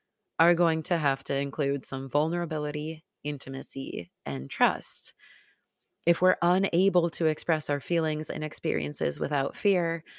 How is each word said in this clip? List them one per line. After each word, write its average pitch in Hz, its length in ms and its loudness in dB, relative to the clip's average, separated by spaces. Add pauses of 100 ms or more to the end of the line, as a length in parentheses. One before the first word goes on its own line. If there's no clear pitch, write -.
(380)
are 170 160 6
going 160 300 2
to 175 120 2
have 147 280 0
to 143 100 -2
include 139 500 0
some 135 240 -6
vulnerability, 156 960 -2 (200)
intimacy, 135 840 -6 (140)
and 135 240 -6
trust. - 640 -2 (920)
If 170 160 4
we're 185 180 4
unable 180 720 4
to - 160 0
express 156 420 0
our 143 120 0
feelings 156 500 0
and 156 140 -4
experiences 147 720 -2
without 143 380 -2
fear, 170 480 0 (140)